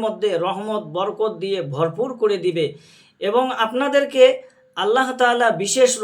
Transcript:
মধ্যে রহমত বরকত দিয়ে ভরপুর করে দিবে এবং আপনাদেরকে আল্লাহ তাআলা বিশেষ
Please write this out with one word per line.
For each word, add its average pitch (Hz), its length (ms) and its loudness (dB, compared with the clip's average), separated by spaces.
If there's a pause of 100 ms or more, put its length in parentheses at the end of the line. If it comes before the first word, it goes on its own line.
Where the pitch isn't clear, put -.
মধ্যে 208 340 -2
রহমত 196 440 -4 (120)
বরকত 208 380 -2 (100)
দিয়ে 196 160 -2 (160)
ভরপুর 165 340 -2 (100)
করে 202 200 2
দিবে 170 280 0 (540)
এবং 226 240 0 (200)
আপনাদেরকে 262 600 2 (520)
আল্লাহ 233 320 2 (120)
তাআলা 240 280 4 (140)
বিশেষ 240 280 4 (140)